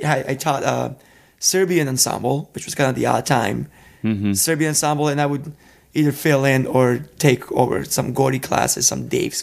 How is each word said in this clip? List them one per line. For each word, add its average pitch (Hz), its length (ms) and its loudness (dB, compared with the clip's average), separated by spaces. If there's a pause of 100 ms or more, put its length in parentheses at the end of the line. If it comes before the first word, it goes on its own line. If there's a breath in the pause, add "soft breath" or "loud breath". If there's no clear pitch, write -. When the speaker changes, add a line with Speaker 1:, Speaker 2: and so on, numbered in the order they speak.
Speaker 1:
I, 143 240 -2
I 135 60 -2
taught 139 280 -2
a 123 320 -2 (440 soft breath)
Serbian 175 500 0
ensemble, 131 640 0
which - 120 -12
was - 100 -10
kind 135 160 2
of 117 40 -2
the 117 120 0
odd 120 180 2
time. 117 420 0 (360 loud breath)
Speaker 2:
Mm-hmm. 104 300 0
Speaker 1:
Serbian 156 360 0
ensemble, 151 400 0
and 143 100 0
I 147 60 2
would 143 260 -4 (420 soft breath)
either 147 200 2
fill 139 320 2
in 131 220 4
or 123 320 2 (180)
take 135 340 2
over 123 320 0
some - 300 -4
Gori 131 260 0
classes, - 480 0
some - 220 -4
Dave's - 340 -4